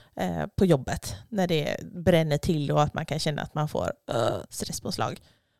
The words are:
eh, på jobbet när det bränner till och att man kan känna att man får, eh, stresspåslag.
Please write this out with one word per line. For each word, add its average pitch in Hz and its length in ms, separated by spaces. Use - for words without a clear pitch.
eh, 175 320
på - 180
jobbet - 500
när 190 180
det 156 300
bränner 160 440
till 151 340
och 151 120
att 147 100
man - 120
kan 147 140
känna 151 220
att - 140
man 151 140
får, - 220
eh, 113 260
stresspåslag. - 680